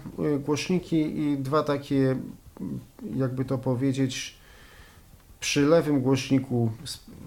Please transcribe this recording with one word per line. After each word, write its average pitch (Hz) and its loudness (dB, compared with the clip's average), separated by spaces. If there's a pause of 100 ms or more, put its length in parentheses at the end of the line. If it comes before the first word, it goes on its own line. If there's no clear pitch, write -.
(360)
y, 139 -2
głośniki 151 0
i 147 0
dwa 135 0
takie, 135 2 (960)
jakby 131 -2
to 135 -2
powiedzieć, 131 -2 (1040)
przy - 2
lewym 151 4
głośniku, 127 2 (120)
s-, - -12 (280)